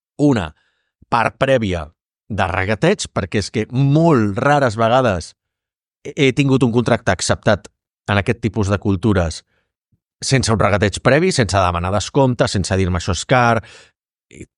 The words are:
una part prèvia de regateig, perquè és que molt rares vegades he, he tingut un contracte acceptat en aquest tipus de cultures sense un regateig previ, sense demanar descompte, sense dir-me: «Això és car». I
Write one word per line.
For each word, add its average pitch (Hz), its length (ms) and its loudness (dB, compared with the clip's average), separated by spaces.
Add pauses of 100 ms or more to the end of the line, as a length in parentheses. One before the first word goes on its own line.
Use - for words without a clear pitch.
(180)
una 117 360 2 (560)
part 110 280 0
prèvia 101 520 -2 (380)
de 98 180 -2
regateig, 104 680 -2
perquè 104 260 -4
és - 100 -6
que 110 220 -4
molt 135 640 2
rares 135 400 0
vegades 113 580 0 (680)
he, - 80 -14 (160)
he 127 80 2
tingut 131 260 2
un 120 120 2
contracte 117 360 0
acceptat - 600 -2 (400)
en 101 100 2
aquest 113 240 -2
tipus 101 240 -2
de 101 100 0
cultures 95 640 -2 (760)
sense 127 320 0
un 107 60 0
regateig 101 420 0
previ, 151 320 2
sense 101 240 0
demanar 90 380 0
descompte, 127 560 0
sense 98 260 -2
dir-me: 92 220 0
«Això 87 160 -4
és - 100 -8
car». 117 380 2 (720)
I - 100 -18 (140)